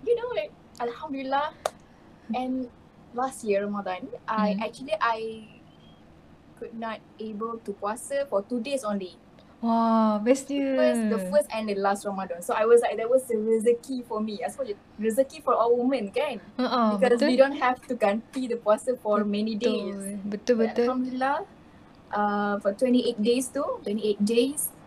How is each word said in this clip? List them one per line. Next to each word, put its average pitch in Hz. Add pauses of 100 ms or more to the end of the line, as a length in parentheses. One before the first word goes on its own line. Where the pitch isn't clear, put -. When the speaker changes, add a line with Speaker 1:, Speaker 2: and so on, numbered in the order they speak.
Speaker 1:
you 466
know, 466
like, 311 (240)
alhamdulillah. 269 (800)
And 254 (400)
last 254
year, 202
Ramadan, 196 (240)
I 214
Speaker 2:
Mm-hmm. 202
Speaker 1:
actually, 262
I 226 (1400)
could 226
not 226 (160)
able 220
to 202
puasa 226
for 196
two 247
days 262
only. 190 (440)
Speaker 2:
Wah, 226
bestnya. 269
Speaker 1:
The 269
first, 247
the 208 (100)
first 294
and 220
the 196
last 196
Ramadan. 185
So, -
I 220
was 233
like, 220
that 226
was 254
a 226
rezeki 233
for 226
me. 214
I 190
suppose 214 (240)
rezeki 226
for 247
all 240
women, 240
kan? 262 (160)
Speaker 2:
Ha-ha, 233
Speaker 1:
Because 240
we 285
Speaker 2:
betul. 262
Speaker 1:
don't 277
have 247
to 262
ganti 226
the 233
puasa 214
for 208
many 208
days. 202
Speaker 2:
Betul. -
Betul, 208
Speaker 1:
But 220
Speaker 2:
betul. 240
Speaker 1:
alhamdulillah, 254 (720)
uh, 208
for 202
twenty-eight 240
days 240
tu, 277 (240)
twenty-eight 208
days 254 (120)